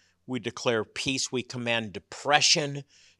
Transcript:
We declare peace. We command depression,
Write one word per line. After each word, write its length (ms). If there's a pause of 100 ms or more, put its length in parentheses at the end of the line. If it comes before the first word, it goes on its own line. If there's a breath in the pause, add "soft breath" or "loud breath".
(260 soft breath)
We 140
declare 460
peace. 440
We 140
command 480
depression, 920 (340 soft breath)